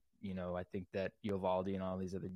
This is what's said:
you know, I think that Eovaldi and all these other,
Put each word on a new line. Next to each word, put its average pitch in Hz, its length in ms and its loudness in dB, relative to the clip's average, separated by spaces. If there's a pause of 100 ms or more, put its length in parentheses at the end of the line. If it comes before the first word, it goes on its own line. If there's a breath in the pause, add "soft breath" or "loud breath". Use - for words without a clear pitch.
(200)
you 95 140 -6
know, 90 240 -2
I 92 60 0
think 92 280 -6
that 95 220 0 (120)
Eovaldi 92 480 2
and 95 80 0
all 92 160 0
these 92 180 -2
other, 92 200 -4